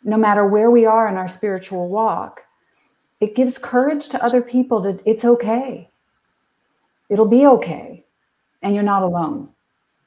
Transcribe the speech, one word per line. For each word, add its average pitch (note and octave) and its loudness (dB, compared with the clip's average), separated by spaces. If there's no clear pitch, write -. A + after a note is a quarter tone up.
no G#3+ -2
matter G#3 2
where G#3+ 4
we A#3 6
are A3 2
in F#3+ -4
our F#3 -6
spiritual F#3 -8
walk, G#3 -4
it G#3 -2
gives B3+ 0
courage C#4+ -2
to - -6
other A#3+ 2
people B3 -2
that G3 -4
it's A3 0
okay. A#3+ -2
It'll G#3+ 2
be B3 6
okay. F3+ 0
And G3+ -2
you're G#3 -2
not G3+ 0
alone. E3+ -4